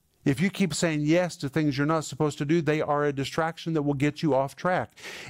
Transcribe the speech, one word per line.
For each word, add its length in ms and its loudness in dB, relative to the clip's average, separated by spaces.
If 160 2
you 80 2
keep 240 0
saying 300 0
yes 340 2
to 100 -6
things 300 0
you're 100 2
not 160 0
supposed 360 -2
to 60 -4
do, 160 4
they 200 0
are 240 2
a 80 0
distraction 600 -4
that 100 2
will 100 2
get 280 0
you 140 2
off 220 0
track. 420 -2